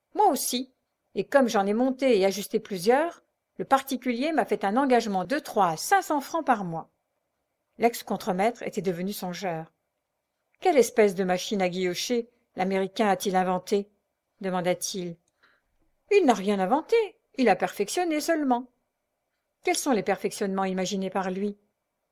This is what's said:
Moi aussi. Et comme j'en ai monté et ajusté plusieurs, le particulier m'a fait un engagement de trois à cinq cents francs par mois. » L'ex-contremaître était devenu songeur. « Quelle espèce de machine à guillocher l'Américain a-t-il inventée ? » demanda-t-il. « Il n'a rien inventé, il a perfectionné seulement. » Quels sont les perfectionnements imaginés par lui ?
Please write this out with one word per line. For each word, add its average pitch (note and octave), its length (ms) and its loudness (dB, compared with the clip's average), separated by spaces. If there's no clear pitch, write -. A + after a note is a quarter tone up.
Moi G4+ 120 4
aussi. B3+ 440 -2
Et F#3+ 120 -4
comme C4 240 4
j'en G3+ 180 2
ai G3+ 60 0
monté B3+ 440 2
et F#3 80 4
ajusté G3 340 -2
plusieurs, A#3 640 0
le C#4 80 -6
particulier C4+ 640 0
m'a B3+ 140 2
fait G3+ 180 -2
un G3+ 140 0
engagement A3 480 2
de C#4 140 -2
trois G3+ 280 0
à D#3+ 100 -2
cinq G4 240 2
cents D4 200 -2
francs D#4+ 240 -4
par A3 180 2
mois. » E3 260 -8
L'ex-contremaître A3 840 -2
était F#3+ 180 -8
devenu F3+ 320 -4
songeur. « F3 580 -8
Quelle F4 160 4
espèce G#3+ 380 4
de G3 80 -2
machine F#3 380 -2
à F3+ 80 2
guillocher F#3 600 -2
l'Américain F#3+ 540 0
a-t-il F#3 260 0
inventée ? » F#3 540 0
demanda-t-il. « F3+ 760 -4
Il G4+ 140 6
n'a B3 80 6
rien G3 260 0
inventé, A#3 360 0
il B3 120 4
a F#3 60 6
perfectionné D4+ 640 -2
seulement. » C4+ 480 0
Quels F4+ 140 0
sont D4 140 -2
les G3 120 2
perfectionnements F#3+ 640 -2
imaginés F#3+ 440 -4
par F#3+ 220 -4
lui ? G3+ 260 -6